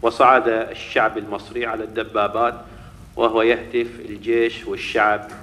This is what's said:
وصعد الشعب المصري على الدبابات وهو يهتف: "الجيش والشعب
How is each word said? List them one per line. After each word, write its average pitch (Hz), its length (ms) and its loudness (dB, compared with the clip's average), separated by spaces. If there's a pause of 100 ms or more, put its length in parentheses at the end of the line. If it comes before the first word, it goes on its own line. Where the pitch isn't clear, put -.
وصعد 120 460 6
الشعب 113 680 0
المصري 104 480 -6
على 110 180 -6
الدبابات 110 680 -2 (640)
وهو 113 260 4
يهتف: 117 460 0 (200)
"الجيش 117 580 0
والشعب 104 600 0 (140)